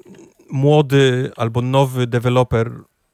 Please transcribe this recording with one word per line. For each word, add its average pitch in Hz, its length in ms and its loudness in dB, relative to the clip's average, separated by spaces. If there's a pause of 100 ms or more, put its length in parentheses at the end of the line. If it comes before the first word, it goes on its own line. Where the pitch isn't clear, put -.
(500)
młody 135 880 2
albo 117 240 -4
nowy 127 460 -2
deweloper 120 640 0 (420)